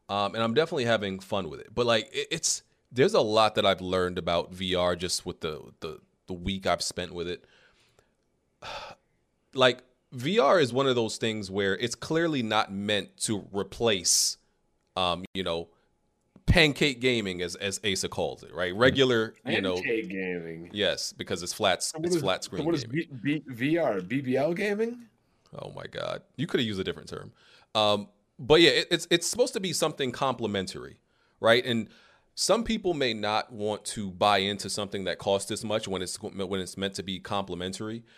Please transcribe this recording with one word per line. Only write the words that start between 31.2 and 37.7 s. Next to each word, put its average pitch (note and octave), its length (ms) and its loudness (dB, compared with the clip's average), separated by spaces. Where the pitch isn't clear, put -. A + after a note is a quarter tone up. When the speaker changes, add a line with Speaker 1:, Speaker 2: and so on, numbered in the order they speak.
Speaker 1:
right? A#2 220 8
And A2+ 280 -2
some A3+ 300 2
people G3 300 -2
may C3+ 180 0
not G#2+ 400 -2
want G#2 320 -4
to G2+ 260 -8
buy G2+ 280 4
into G2 320 -2
something G2+ 340 -6
that F2+ 140 -4
costs G2 320 0
this G#2 120 -4
much A2 240 -2
when F#2+ 140 -4
it's, F2+ 160 -6
when G2 420 -6
it's F#2 200 -8
meant G2 160 -4
to G2 80 -8
be F#2 180 -6
complementary. G2 840 -6